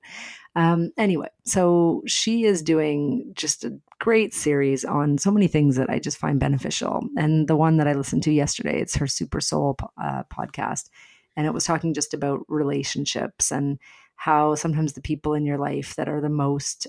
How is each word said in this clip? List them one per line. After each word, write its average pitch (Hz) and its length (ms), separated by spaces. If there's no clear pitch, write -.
Um, 170 420
anyway, 196 300
so 175 640
she 226 380
is 196 160
doing 151 720
just - 300
a 139 120
great 220 340
series 139 520
on 147 320
so 196 120
many 202 180
things 147 280
that 131 140
I - 100
just - 180
find 147 220
beneficial. - 600
And 156 320
the 156 80
one 160 200
that 147 120
I 147 40
listened 139 300
to 156 80
yesterday, - 480
it's - 160
her 147 100
Super 151 360
Soul 147 320
po-, - 180
uh, 143 300
podcast. - 580
And 151 100
it 160 80
was 151 120
talking 165 280
just 147 200
about 143 340
relationships 143 1040
and 143 280
how 151 400
sometimes 156 380
the 139 80
people 151 320
in 151 120
your 143 120
life 143 380
that 156 120
are 147 140
the 151 80
most, 143 600